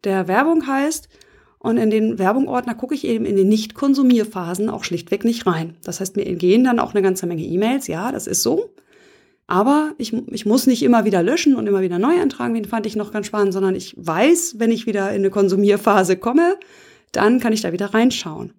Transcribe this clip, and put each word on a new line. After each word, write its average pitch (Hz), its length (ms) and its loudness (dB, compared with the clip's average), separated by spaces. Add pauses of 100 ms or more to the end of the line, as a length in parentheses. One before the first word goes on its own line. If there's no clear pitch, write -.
der 190 240 -2
Werbung 269 400 2
heißt. 277 400 -2 (560)
Und 226 140 0
in 220 120 2
den 220 300 0
Werbung-Ordner 247 560 0
gucke 254 180 -6
ich - 120 -6
eben 226 200 -2
in 202 120 0
den 190 100 4
Nicht-Konsumierphasen 214 1200 0
auch - 140 -8
schlichtweg 180 400 -4
nicht 233 240 0
rein. 165 380 -2
Das 175 160 -10
heißt, 190 160 -6
mir 196 80 -4
entgehen 185 400 4
dann 240 120 2
auch - 160 -2
eine 202 80 2
ganze 185 240 0
Menge 170 180 -4
E-Mails. 226 440 -2
Ja, 180 240 -6
das - 160 -8
ist - 160 -2
so. 339 320 -2 (720)
Aber 277 500 2
ich, 226 140 -6
ich - 340 -6
muss 214 220 2
nicht 247 160 2
immer 226 220 4
wieder 185 180 2
löschen 277 320 2
und 220 100 -4
immer 196 160 2
wieder 175 180 -2
neu 311 200 2
eintragen, 240 340 -2
den 220 120 -4
fand 220 200 -6
ich 214 120 -6
noch 208 160 -6
ganz 202 140 -6
spannend, 202 260 0
sondern 190 220 0
ich - 220 -12
weiß, 247 600 2
wenn 226 140 0
ich 226 160 -2
wieder 202 240 -2
in 202 100 -2
eine 190 80 2
Konsumierphase 196 880 2
komme, 330 400 0 (560)
dann 240 260 2
kann 233 140 0
ich 214 80 -2
da 170 100 -4
wieder 196 220 -6
reinschauen. 180 640 -2